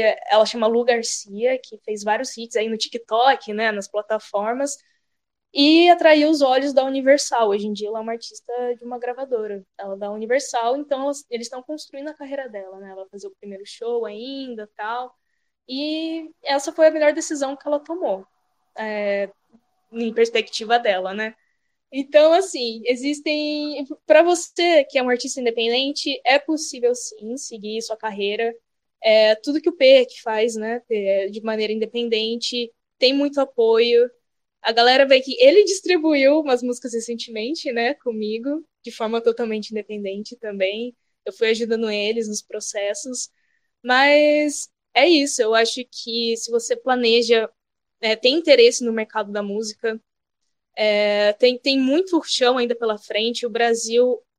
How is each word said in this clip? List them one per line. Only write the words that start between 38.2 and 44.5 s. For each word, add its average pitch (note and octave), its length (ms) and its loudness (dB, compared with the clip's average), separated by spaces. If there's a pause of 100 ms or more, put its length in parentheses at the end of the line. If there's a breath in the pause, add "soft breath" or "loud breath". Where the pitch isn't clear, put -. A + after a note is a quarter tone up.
de A#3 80 -14
forma A3+ 300 -4
totalmente A3+ 480 -2
independente G#3 680 -10
também. G#3 580 -4 (300)
Eu G3+ 80 -8
fui A3+ 180 -2
ajudando A3+ 400 -2
eles G#3+ 380 -4
nos G#3+ 140 -8
processos. G#3 880 -8 (520)
Mas D4 840 4 (260)